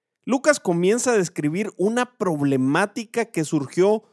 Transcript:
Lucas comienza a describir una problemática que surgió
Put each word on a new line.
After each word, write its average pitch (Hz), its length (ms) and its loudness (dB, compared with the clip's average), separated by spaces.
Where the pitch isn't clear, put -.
Lucas 277 380 0
comienza 190 500 0
a 233 80 2
describir 175 580 -2
una 233 400 -2
problemática 170 1080 0
que 165 180 -2
surgió 175 680 0